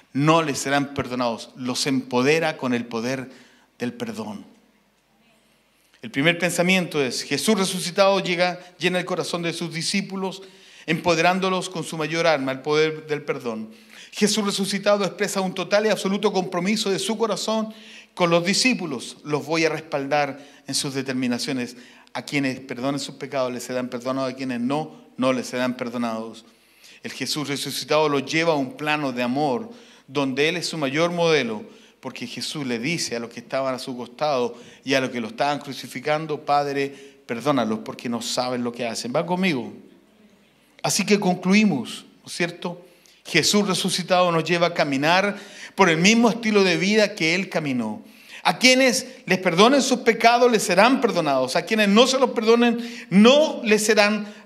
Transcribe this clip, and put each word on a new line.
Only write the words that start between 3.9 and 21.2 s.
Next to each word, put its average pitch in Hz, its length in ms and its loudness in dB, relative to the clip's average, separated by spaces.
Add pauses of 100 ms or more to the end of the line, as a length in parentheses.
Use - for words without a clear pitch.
perdón. 107 520 -10 (1600)
El - 80 -12
primer 165 280 2
pensamiento 175 640 0
es, 120 200 -4
Jesús 214 340 0
resucitado 190 640 2
llega, 175 400 0 (200)
llena 180 200 0
el 170 60 -2
corazón 175 380 -4
de 165 100 -2
sus 165 200 -6
discípulos, 185 680 -6 (440)
empoderándolos 175 840 2
con 160 160 -6
su 165 120 -10
mayor 160 300 0
arma, 139 260 0
el 135 80 -8
poder 151 460 -2
del 143 160 -6
perdón. 120 480 -8 (420)
Jesús 208 320 0
resucitado 202 600 0
expresa 196 360 -4
un 185 140 -4
total 202 320 0
y 214 40 2
absoluto 202 420 0
compromiso 185 580 -2
de 190 80 0
su 220 180 -4
corazón 220 560 -2 (420)
con 180 160 2
los 170 140 4
discípulos. 185 800 -2
"Los 147 240 -4
voy 160 200 2
a - 20 4
respaldar 143 720 -2 (260)
en 175 80 -6
sus 143 200 -4
determinaciones. 127 840 -4 (360)